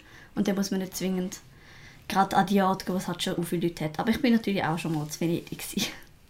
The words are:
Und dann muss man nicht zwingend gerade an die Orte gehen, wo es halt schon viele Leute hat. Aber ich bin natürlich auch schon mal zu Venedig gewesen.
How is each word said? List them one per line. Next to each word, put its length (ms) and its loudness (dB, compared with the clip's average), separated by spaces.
Und 120 2
dann 60 4
muss 160 0
man 120 0
nicht 140 -6
zwingend 440 -2
gerade 300 2
an 80 6
die 160 4
Orte 240 2
gehen, 80 -2
wo 60 0
es 80 -4
halt 160 -4
schon 200 0
viele 260 0
Leute 160 -4
hat. 120 -4
Aber 140 2
ich 100 0
bin 100 4
natürlich 320 2
auch 140 0
schon 160 -2
mal 160 -2
zu 120 -10
Venedig 360 -2
gewesen. 300 -4